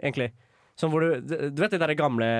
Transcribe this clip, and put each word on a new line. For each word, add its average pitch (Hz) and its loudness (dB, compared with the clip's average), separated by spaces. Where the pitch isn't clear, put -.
egentlig. 131 -2
Sånn 160 0
hvor 160 2
du, 143 0
du 143 -6
vet 214 0
de 180 0
der 156 2
gamle 123 2